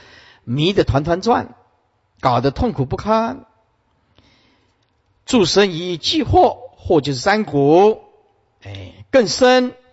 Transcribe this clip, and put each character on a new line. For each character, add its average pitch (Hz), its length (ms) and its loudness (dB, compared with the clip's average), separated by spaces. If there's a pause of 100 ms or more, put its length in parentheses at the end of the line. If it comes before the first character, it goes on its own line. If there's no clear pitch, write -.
(440)
迷 147 280 -2
得 175 120 2
团 139 180 0
团 170 180 -2
转， 220 360 -2 (640)
搞 123 200 0
得 135 120 0
痛 240 200 -4
苦 131 140 -6
不 180 100 -8
堪。 220 500 -4 (1800)
助 214 200 2
生 196 240 2
于 175 260 -8
既 302 260 -4
惑， 311 360 2 (180)
惑 170 240 0
就 139 140 -4
是 127 40 -8
三 202 260 -2
苦， 156 580 2 (600)
哎， 98 480 -20
更 247 160 4
深， 254 480 2 (180)